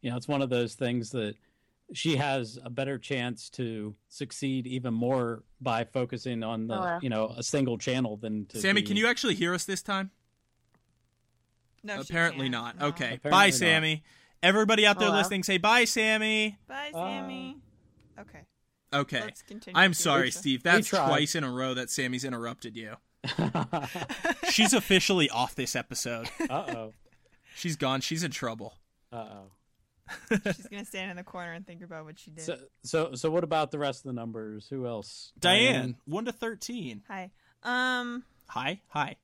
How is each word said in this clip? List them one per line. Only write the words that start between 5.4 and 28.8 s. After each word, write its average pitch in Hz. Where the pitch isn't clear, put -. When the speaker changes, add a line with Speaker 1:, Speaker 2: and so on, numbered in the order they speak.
Speaker 1:
by 117
focusing 123
on 113
the, 120
Speaker 2:
Hello. 180
Speaker 1:
you 131
know, 110
a 123
single 123
channel 123
than 107
to 113
Speaker 3:
Sammy, 196
Speaker 1:
be 202
Speaker 3:
can 196
you 220
actually 240
hear 175
us 180
this 190
time? 190
Speaker 4:
No, 208
she 156
Speaker 3:
Apparently 165
Speaker 4:
can't. -
Speaker 3:
not. 117
Speaker 4:
No. 143
Speaker 3:
Okay. 147
Speaker 1:
Apparently 147
Speaker 3:
Bye, 196
Speaker 1:
not. 180
Speaker 3:
Sammy. 160
Everybody 214
out 196
there 208
Speaker 2:
Hello. 202
Speaker 3:
listening, 196
say 190
bye, 226
Sammy. 214
Speaker 4:
Bye, 285
Speaker 1:
Bye. 165
Speaker 4:
Sammy. 262
Okay. 160
Speaker 3:
Okay. 139
Speaker 4:
Let's 110
continue -
Speaker 3:
I'm 185
Speaker 4:
to 151
Speaker 3:
sorry, 139
Speaker 4:
the 117
Speaker 3:
Steve. 131
Speaker 1:
We 170
Speaker 3:
That's 208
Speaker 1:
tried. 165
Speaker 3:
twice 147
in 165
a 131
row 127
that 123
Sammy's 127
interrupted 117
you. 110
Speaker 1:
<laughs> -
Speaker 3:
She's 220
officially 190
off 120
this 123
episode. 117
Speaker 1:
Uh-oh. 120
Speaker 3:
She's 165
gone. 135
She's 165
in 165
trouble. 113